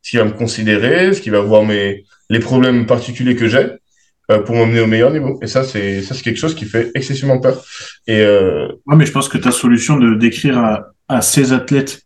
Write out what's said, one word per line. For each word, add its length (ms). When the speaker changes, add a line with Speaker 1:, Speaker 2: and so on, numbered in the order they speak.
Speaker 1:
est-ce 80
qu'il 100
va 40
me 60
considérer ? 760
Est-ce 120
qu'il 120
va 80
voir 240
mes, 400
les 80
problèmes 480
particuliers 500
que 120
j'ai, 240
euh, 80
pour 160
m'emmener 260
au 60
meilleur 240
niveau ? 320
Et 40
ça, 160
c'est, 380
ça, 140
c'est 80
quelque 160
chose 160
qui 100
fait 300
excessivement 440
peur. 240
Et, 160
euh, 460
Speaker 2:
Ouais, 100
mais 80
je 80
pense 160
que 80
ta 140
solution 480
de, 160
d'écrire 440
à, 280
à 120
ces 320
athlètes 540